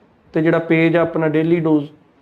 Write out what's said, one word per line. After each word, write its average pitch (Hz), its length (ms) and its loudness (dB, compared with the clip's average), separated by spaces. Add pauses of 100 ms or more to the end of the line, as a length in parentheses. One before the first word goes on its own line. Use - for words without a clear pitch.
(340)
ਤੇ 160 80 -2
ਜਿਹੜਾ 165 180 2
ਪੇਜ 165 380 0
ਆ 170 40 2
ਆਪਣਾ 165 240 -2
Daily 160 420 0
Dose 151 180 0 (360)